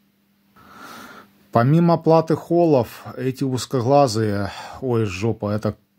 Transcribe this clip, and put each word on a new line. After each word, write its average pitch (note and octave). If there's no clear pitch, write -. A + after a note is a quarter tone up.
Помимо D#3+
платы D#3+
холлов, D#3
эти B2+
узкоглазые, A2+
ой, A#2+
жопа, G#2
это G#2+